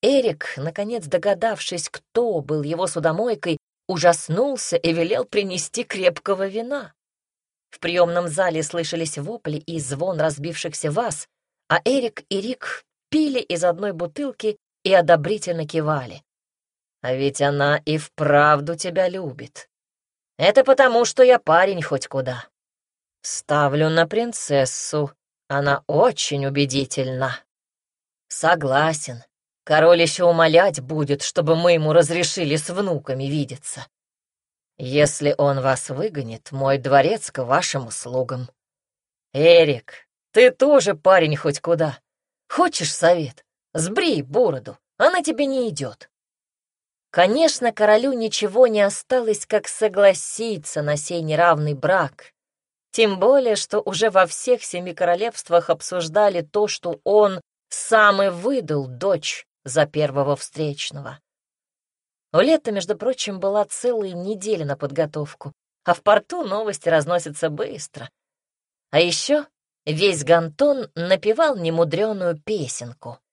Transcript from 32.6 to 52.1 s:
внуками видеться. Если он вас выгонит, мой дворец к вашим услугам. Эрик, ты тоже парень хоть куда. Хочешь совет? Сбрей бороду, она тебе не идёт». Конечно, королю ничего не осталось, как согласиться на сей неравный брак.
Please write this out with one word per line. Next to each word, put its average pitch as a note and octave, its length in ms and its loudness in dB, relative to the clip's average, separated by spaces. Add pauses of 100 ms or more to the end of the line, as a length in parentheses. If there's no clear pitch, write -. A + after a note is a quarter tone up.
внуками E3+ 560 -4
видеться. C#3 640 -6 (880)
Если C#3+ 600 0
он C#3+ 220 2
вас C3 300 -2
выгонит, C#3 640 -8
мой C3+ 260 0
дворец C#3 540 2
к C3 120 -8
вашим C3+ 440 -2
услугам. B2+ 600 -8 (840)
Эрик, D3+ 720 4 (240)
ты B3 200 6
тоже B3+ 440 4
парень E3 400 4
хоть C#3+ 240 -4
куда. D#3+ 400 -2 (480)
Хочешь - 460 -2
совет? E3 500 2 (300)
Сбрей G3 480 -2
бороду, C#3 560 -2 (200)
она E4+ 240 2
тебе C#4+ 240 -2
не C4 240 -2
идёт». C3+ 400 -12 (1000)
Конечно, A#3 640 2
королю A3 400 2
ничего A3+ 540 2
не G#3+ 140 2
осталось, G#3+ 640 -2
как G#3 200 -2
согласиться G3 1160 0
на D3 120 -2
сей E3+ 260 -6
неравный D#3 520 2
брак. E3 600 -2 (580)